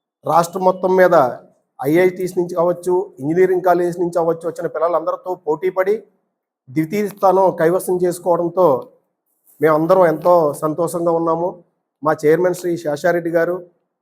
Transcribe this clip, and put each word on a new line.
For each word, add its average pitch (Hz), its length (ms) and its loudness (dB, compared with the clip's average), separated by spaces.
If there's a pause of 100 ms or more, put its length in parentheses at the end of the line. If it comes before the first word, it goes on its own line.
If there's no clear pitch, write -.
(260)
రాష్ట్రం 170 380 0
మొత్తం 185 320 0
మీద 180 180 6 (640)
ఐఐటీస్ 180 580 0
నుంచి 175 180 -4
కావచ్చు, 175 400 -2 (260)
ఇంజనీరింగ్ 175 460 0
కాలేజెస్ 175 340 0
నుంచి 175 180 -2
అవ్వచ్చు, 165 300 -2
వచ్చిన 165 180 -8
పిల్లలందరితో 170 680 -4
పోటీపడి 185 600 -2 (720)
ద్వితీయ 160 400 -4
స్థానం 190 380 2 (140)
కైవసం 180 420 0
చేసుకోవడంతో 175 640 0 (920)
మేమందరం 160 460 4
ఎంతో 160 280 2 (280)
సంతోషంగా 165 560 -2
ఉన్నాము. 165 300 -2 (540)
మా 156 100 0
చైర్మన్ 165 480 0
శ్రీ 180 160 -4
శేషారెడ్డి 170 540 -4
గారు, 170 260 0 (460)